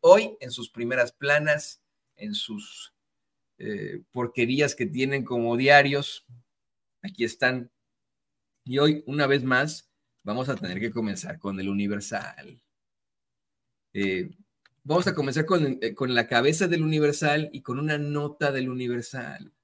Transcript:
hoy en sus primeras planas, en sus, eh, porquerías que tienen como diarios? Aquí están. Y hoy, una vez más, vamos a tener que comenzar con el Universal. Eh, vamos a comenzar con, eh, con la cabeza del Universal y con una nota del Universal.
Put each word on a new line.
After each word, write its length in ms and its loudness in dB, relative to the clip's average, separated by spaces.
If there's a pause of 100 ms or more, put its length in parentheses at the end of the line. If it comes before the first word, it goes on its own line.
hoy 400 8
en 100 -10
sus 200 -8
primeras 420 -2
planas, 680 -2 (360)
en 180 -10
sus, 600 -12 (640)
eh, 520 -10
porquerías 640 0
que 120 -4
tienen 380 -2
como 320 -2
diarios? 720 4 (720)
Aquí 220 -8
están. 480 -2 (960)
Y 140 -4
hoy, 280 4
una 220 0
vez 160 4
más, 440 0 (360)
vamos 240 -4
a 80 -2
tener 240 -6
que 100 -2
comenzar 480 -6
con 220 -6
el 80 -4
Universal. 920 -6 (1300)
Eh, 380 -2 (520)
vamos 240 0
a 80 0
comenzar 300 0
con, 380 2
eh, 120 -2
con 200 -2
la 120 2
cabeza 400 2
del 160 2
Universal 680 2
y 80 -12
con 180 -6
una 200 -2
nota 540 -2
del 180 -2
Universal. 840 -8 (120)